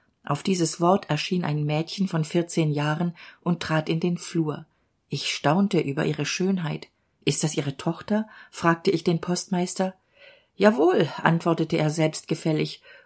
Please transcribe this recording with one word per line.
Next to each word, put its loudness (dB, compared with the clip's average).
Auf -4
dieses 0
Wort 2
erschien -2
ein -2
Mädchen -2
von -2
vierzehn 0
Jahren -2
und 0
trat 0
in 0
den 0
Flur. -4
Ich -6
staunte 2
über -2
ihre -2
Schönheit. -2
"Ist 0
das 0
Ihre -4
Tochter?", -4
fragte 0
ich 0
den 2
Postmeister. -2
"Jawohl", 4
antwortete 2
er 2
selbstgefällig, -2